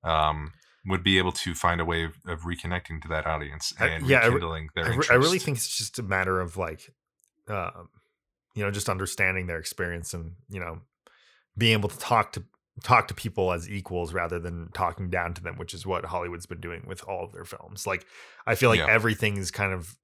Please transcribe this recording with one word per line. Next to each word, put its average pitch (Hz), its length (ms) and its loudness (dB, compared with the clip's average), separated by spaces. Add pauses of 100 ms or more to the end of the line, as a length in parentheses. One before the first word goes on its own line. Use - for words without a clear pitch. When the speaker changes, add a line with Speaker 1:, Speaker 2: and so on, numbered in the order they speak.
Speaker 1:
um, 78 480 2 (360)
would 92 140 0
be 95 160 6
able 90 140 4
to - 200 -4
find 85 280 2
a 82 40 0
way 82 200 0
of, 80 80 -4 (160)
of 82 140 -6
reconnecting 87 600 -6
to 78 60 -14
that 78 180 -2
audience 76 540 -4
Speaker 2:
I, 113 80 4
Speaker 1:
and 82 180 -2
Speaker 2:
yeah, 131 140 6
I 113 60 6
re-, 120 80 6
Speaker 1:
rekindling 82 420 -2
their 82 80 0
Speaker 2:
I 80 60 2
re-, 123 200 0
I 120 40 8
really 131 100 8 (140)
Speaker 1:
interest. 180 60 -4
Speaker 2:
think 143 120 -2
it's - 200 -4
just - 220 -6
a 123 60 -6
matter 95 360 2
of, 85 160 -4
like, 82 380 -6 (540)
um, 90 400 -6 (680)
you 104 80 -4
know, 101 80 2
just 101 180 -2
understanding 92 600 0
their 82 100 -4
experience 85 560 -6
and, 82 180 -10 (160)
you 98 120 -10
know, 82 220 -10 (760)
being 113 140 8
able 104 160 4
to - 100 -8
talk - 360 2
to, 90 100 -8 (400)
talk 120 240 6
to 104 60 -8
people 92 380 0
as 85 160 -4
equals 90 460 -4
rather 85 240 -2
than 85 360 -8
talking 90 360 -2
down 87 240 -2
to 90 80 -12
them, 87 140 -8
which 87 180 -10
is 87 100 -14
what 92 200 -2
Hollywood's 87 420 -6
been 85 140 -12
doing 85 260 -10
with 95 160 -12
all 92 220 -6
of - 80 -14
their 85 120 -14
films. - 400 -14
Like, 95 220 -2 (400)
I 113 80 4
feel 120 160 6
like 113 80 8
Speaker 1:
Yeah. 78 100 4
Speaker 2:
everything 107 500 4
is 95 120 -4
kind 98 220 -2
of 87 320 -8